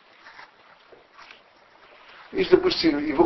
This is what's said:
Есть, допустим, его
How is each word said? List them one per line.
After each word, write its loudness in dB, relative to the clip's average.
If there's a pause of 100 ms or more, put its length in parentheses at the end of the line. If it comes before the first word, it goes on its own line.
(2250)
Есть, -2
допустим, 2
его 0